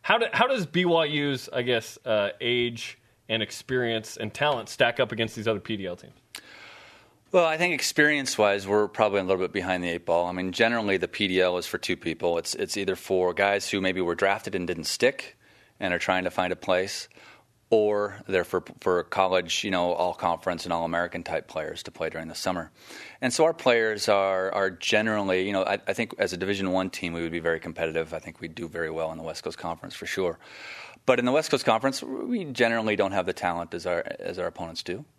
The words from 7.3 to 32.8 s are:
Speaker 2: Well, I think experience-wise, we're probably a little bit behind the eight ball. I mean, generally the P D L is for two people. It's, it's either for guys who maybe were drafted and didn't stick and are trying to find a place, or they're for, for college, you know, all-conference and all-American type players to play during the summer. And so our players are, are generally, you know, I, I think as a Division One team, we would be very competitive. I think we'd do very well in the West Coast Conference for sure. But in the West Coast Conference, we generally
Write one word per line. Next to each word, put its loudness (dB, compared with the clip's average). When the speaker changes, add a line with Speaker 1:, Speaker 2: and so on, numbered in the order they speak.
Speaker 2:
Well, 6
I 2
think 2
experience-wise, 2
we're 4
probably 4
a -2
little 2
bit -2
behind 0
the 0
eight -4
ball. 2
I -6
mean, -4
generally 2
the 0
P -2
D 4
L 4
is -4
for -6
two -2
people. -2
It's, -4
it's -4
either 0
for 0
guys 2
who 0
maybe 0
were 0
drafted 0
and -2
didn't -4
stick 0
and -2
are 0
trying 0
to 0
find 0
a -2
place, -2
or 2
they're 2
for, -2
for 2
college, 2
you -2
know, 2
all-conference -2
and -2
all-American -2
type -4
players -6
to -12
play -6
during -8
the -12
summer. -4
And -2
so 4
our 2
players 2
are, 4
are 2
generally, 2
you -2
know, 2
I, 0
I -2
think -4
as 2
a -6
Division -2
One 0
team, -6
we -4
would -4
be -4
very 0
competitive. -4
I -8
think -16
we'd -12
do -10
very -6
well -4
in -12
the -12
West -10
Coast -8
Conference -10
for -12
sure. -2
But 6
in 0
the 2
West 2
Coast 2
Conference, 2
we -4
generally 0